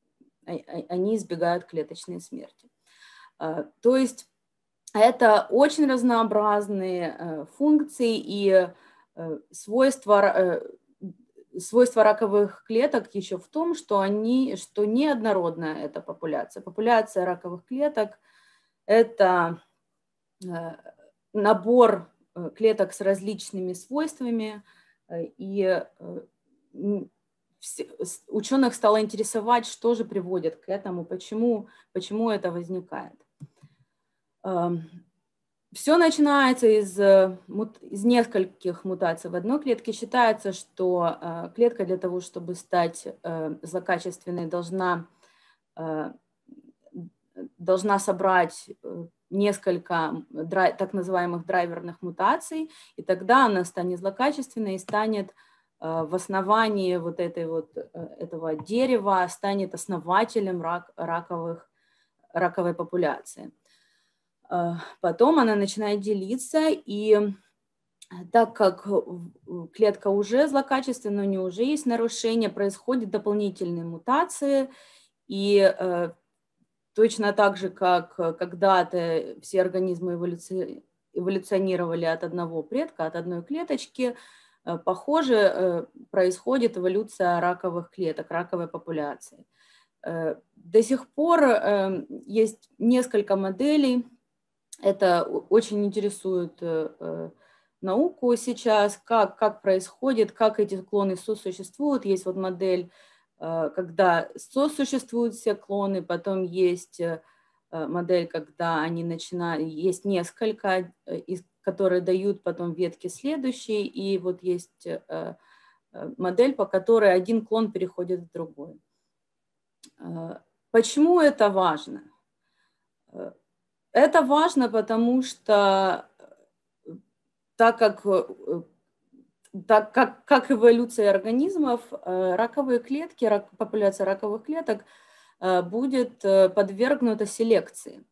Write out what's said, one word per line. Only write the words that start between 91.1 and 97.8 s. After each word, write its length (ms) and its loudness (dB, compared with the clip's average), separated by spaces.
э, 640 2
есть 500 0
несколько 580 2
моделей. 720 0
Это 400 4
о-, 260 -6
очень 360 2
интересует, 760 -4
э, 280 -4
э, 300 -8